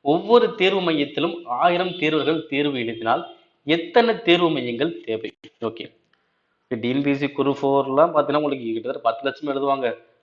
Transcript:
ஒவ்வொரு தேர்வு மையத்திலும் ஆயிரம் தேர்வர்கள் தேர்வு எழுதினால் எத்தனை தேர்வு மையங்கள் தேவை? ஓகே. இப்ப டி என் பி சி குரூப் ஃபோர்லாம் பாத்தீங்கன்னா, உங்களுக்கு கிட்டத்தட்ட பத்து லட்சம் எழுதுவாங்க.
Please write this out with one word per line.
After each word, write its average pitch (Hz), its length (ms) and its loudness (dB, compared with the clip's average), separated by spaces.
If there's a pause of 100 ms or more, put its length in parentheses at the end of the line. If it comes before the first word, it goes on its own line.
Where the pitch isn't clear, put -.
ஒவ்வொரு 202 540 4
தேர்வு 190 260 2
மையத்திலும் 160 640 -2
ஆயிரம் 175 560 0
தேர்வர்கள் 156 460 0
தேர்வு 143 320 -2
எழுதினால் 113 440 -2 (420)
எத்தனை 175 580 2
தேர்வு 170 280 4
மையங்கள் 131 540 -4
தேவை? 110 260 -6 (300)
ஓகே. 113 240 -6 (760)
இப்ப - 140 -6
டி 113 120 -4
என் 135 140 0
பி 143 120 2
சி 139 120 -2
குரூப் 139 340 -2
ஃபோர்லாம் 139 540 2
பாத்தீங்கன்னா, 147 280 2
உங்களுக்கு 139 220 -4
கிட்டத்தட்ட 113 440 -6
பத்து 113 160 -4
லட்சம் 139 280 -4
எழுதுவாங்க. 135 360 -2 (340)